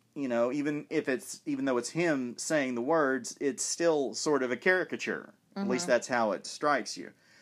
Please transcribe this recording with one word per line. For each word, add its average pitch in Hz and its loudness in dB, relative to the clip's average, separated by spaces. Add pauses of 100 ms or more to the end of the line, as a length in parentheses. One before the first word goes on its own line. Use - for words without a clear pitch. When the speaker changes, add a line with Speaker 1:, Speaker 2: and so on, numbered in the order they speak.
(140)
Speaker 1:
you 139 -4
know, 120 2
even 147 -2
if 156 -2
it's, 123 -4
even 139 -2
though 127 2
it's 120 -2
him 143 0
saying 139 0
the 120 -2
words, 135 2
it's 135 0
still 151 2
sort 143 2
of 123 0
a 123 0
caricature. 151 0 (240)
At 98 -2
least 127 0
Speaker 2:
Mm-hmm. 131 0
Speaker 1:
that's 120 4
how 120 2
it - -4
strikes 143 -2
you. - -14 (300)